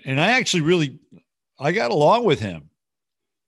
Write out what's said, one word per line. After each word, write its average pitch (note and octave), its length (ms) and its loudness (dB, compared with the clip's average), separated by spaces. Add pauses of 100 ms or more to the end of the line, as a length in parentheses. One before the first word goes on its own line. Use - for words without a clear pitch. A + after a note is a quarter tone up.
and C3+ 160 -2
I G3 100 2
actually A3+ 300 0
really, D3+ 380 0 (600)
I C#3+ 120 -2
got A#3 200 -2
along F#3+ 340 4
with D3+ 140 2
him F2 300 -10 (800)